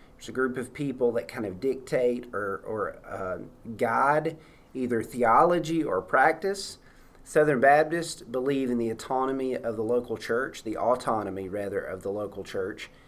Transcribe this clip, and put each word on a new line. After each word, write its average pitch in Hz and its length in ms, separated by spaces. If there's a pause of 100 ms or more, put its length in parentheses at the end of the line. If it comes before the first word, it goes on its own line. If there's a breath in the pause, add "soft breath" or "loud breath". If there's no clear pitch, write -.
(180 loud breath)
There's - 120
a - 20
group 127 260
of 123 160
people 131 380
that 113 160
kind 113 180
of 92 140
dictate 123 760
or, 98 320
or, 104 320 (100)
uh, 92 300 (400)
guide 139 600 (360 loud breath)
either 120 300
theology 147 800
or 95 180
practice. 160 800 (440 soft breath)
Southern 151 360
Baptists 151 640
believe 127 480
in 120 80
the 117 120
autonomy 131 680
of 117 220
the 113 60
local 117 340
church, - 460
the 110 140
autonomy, 104 680
rather, 101 320
of 87 240
the 101 80
local 101 320
church. 98 460 (180 soft breath)